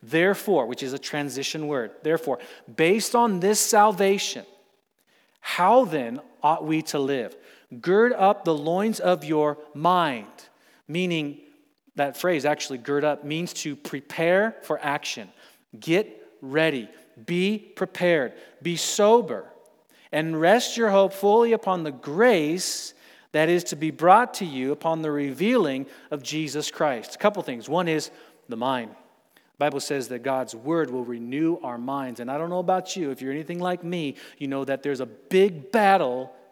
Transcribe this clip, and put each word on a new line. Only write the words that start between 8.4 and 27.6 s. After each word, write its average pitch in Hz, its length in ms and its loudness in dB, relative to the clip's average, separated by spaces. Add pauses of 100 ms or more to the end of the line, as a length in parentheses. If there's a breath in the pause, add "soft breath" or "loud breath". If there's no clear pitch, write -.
the 165 100 2
loins 175 460 -2
of 180 240 0
your 151 340 0 (160)
mind," 151 760 0 (400 soft breath)
meaning 160 520 -4 (560)
that 139 200 -2
phrase, 165 280 0
actually, 147 340 -2
gird 143 260 -2
up, 147 200 -2
means 160 280 -6
to 143 240 -8
prepare 180 840 -2
for 151 200 -4
action. 143 480 -6 (480 soft breath)
Get 170 600 -4
ready. 139 480 -2 (380 loud breath)
Be 185 320 0
prepared. 175 760 -2 (300 loud breath)
Be 170 140 -4
sober. 202 760 2 (580 soft breath)
"And 160 300 -2
rest 196 360 4
your 226 140 2
hope 196 220 6
fully 226 400 4
upon 190 300 0
the 156 100 -6
grace 165 1040 0 (380 soft breath)
that 156 160 4
is 175 140 4
to 170 140 -8
be 156 140 -4
brought 208 440 6
to 202 100 -6
you 135 280 -4
upon 160 300 -2
the 156 80 -2
revealing 143 760 0 (240 loud breath)
of 143 120 -8
Jesus 147 480 -4
Christ." 135 460 -2
A - 20 -18
couple 208 240 2
things. 117 260 -8